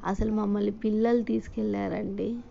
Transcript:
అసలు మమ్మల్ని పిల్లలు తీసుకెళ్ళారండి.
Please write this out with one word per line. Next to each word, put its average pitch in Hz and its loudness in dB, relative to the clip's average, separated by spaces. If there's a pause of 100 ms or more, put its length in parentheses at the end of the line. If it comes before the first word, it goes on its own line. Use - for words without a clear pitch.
అసలు 214 0
మమ్మల్ని 208 2
పిల్లలు 220 2
తీసుకెళ్ళారండి. 202 -2 (220)